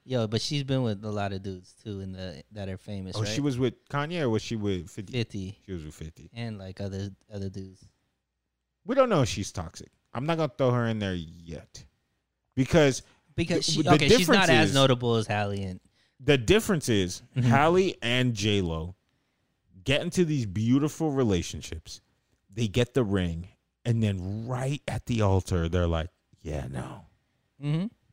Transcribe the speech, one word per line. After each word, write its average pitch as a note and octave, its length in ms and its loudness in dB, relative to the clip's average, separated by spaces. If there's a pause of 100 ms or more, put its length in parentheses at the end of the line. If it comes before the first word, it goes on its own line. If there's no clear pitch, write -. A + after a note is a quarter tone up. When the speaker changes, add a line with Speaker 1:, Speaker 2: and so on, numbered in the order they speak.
Speaker 1:
Yo, A#2+ 240 -2
but A2 140 -2
she's C#3+ 220 -4
been C3 200 -2
with G#2+ 220 -4
a G#2+ 60 -8
lot G2+ 200 -4
of F#2+ 120 -8
dudes F#2 300 -12 (100)
too, G2 180 -8
in F#2+ 120 -10
the, F#2 380 -12
that G2+ 160 -10
are F#2+ 100 -8
famous, F#2+ 380 -10
Speaker 2:
Oh, G#2+ 60 -4
Speaker 1:
right? G#2 80 -4
Speaker 2:
she A2+ 100 -4
was C#3 200 -2
with - 300 -4
Kanye, D#3 320 -6
or C3 80 0
was A2 120 0
she - 140 -8
with F#2+ 340 -4
fifty? F#2+ 240 -14
Speaker 1:
Fifty. G#2 520 -6
Speaker 2:
She G2 60 -14
was E2 140 -8
with D2+ 80 -14
fifty. D#2+ 400 -16
Speaker 1:
And, A2+ 240 -10
like, F#2+ 240 -14
other, G2 280 -6 (240)
other G2 160 -6
dudes. F#2+ 360 -14 (960)
Speaker 2:
We A#3 120 -4
don't C4 120 6
know F3+ 140 4
if A#2 80 2
she's G2 220 -6
toxic. - 380 -12 (240)
I'm B2 120 -6
not E3 120 -2
gonna D#3 200 -2
throw B2+ 140 2
her A#2+ 160 0
in A2 120 -2
there F#2+ 140 -2
yet, E2+ 720 -12 (720)
because C3+ 480 4 (320)
Speaker 1:
Because E3+ 320 -2
Speaker 2:
the, - 40 0
Speaker 1:
she, D#3 120 2
Speaker 2:
the - 100 6
Speaker 1:
okay, C#3+ 160 6
she's F#3+ 180 6
not G3 200 6
Speaker 2:
difference - 20 6
Speaker 1:
as D#3 200 6
Speaker 2:
is C#3 60 0
Speaker 1:
notable B2 400 4
as A2 120 0
Halle G2+ 360 -2
and F#2 160 -8 (400)
Speaker 2:
The C#3 180 4
difference E3 520 2
is F#2 320 0 (160)
Speaker 1:
Mm-hmm. B2+ 100 4
Speaker 2:
Halle D#3+ 540 4
and B2 320 0
J-Lo F#2 640 0 (880)
get C3+ 180 0
into F3 240 0
these D3 220 0
beautiful C3+ 640 2
relationships. F2+ 880 -2 (500)
They A#2+ 160 -2
get A#2+ 280 0
the C3 80 4
ring, F#2 460 -2 (360)
and A2+ 160 2
then G2+ 460 -2
right B2+ 400 -4
at - 180 -6
the A#2 160 0
altar, F#2+ 480 2
they're F2 180 2
like, E2 220 -2 (320)
"Yeah, D2 280 -8
no." G2+ 360 -12 (580)
Speaker 1:
Mm-hmm. D#3+ 240 -2 (260)